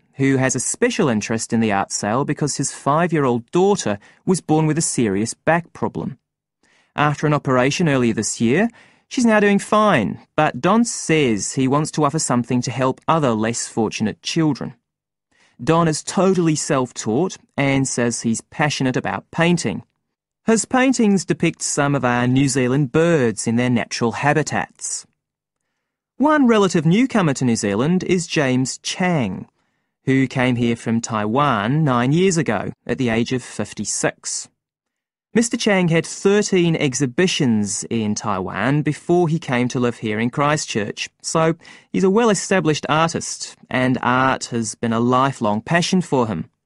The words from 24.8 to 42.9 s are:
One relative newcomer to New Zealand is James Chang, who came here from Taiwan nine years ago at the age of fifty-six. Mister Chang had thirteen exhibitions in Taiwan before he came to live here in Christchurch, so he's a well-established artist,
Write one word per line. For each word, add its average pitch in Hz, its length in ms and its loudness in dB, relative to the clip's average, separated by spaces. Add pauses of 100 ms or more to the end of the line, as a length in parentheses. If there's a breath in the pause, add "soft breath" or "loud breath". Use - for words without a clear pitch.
One 294 280 4
relative 196 380 4
newcomer 185 500 4
to 131 120 -2
New 113 100 4
Zealand 123 480 0
is 175 220 0
James 131 520 0
Chang, 156 720 -4 (560)
who 135 220 2
came 127 300 0
here 117 200 0
from 113 240 -2
Taiwan 117 840 0
nine 127 300 2
years 180 240 2
ago 110 360 -2 (140)
at - 120 -4
the 127 100 0
age 113 240 0
of 127 100 -4
fifty-six. - 1080 -8 (840)
Mister 233 240 0
Chang 190 320 2
had 160 180 2
thirteen 196 720 2
exhibitions 131 1080 0
in 107 300 -2
Taiwan 101 680 -2
before 175 460 0
he 160 100 -2
came 123 300 -2
to 127 120 -4
live 120 160 -2
here 107 240 -6
in 120 80 -2
Christchurch, 143 800 -4 (140)
so 165 320 0 (360 loud breath)
he's 185 140 0
a 190 60 4
well-established 190 800 0
artist, - 680 -2 (140)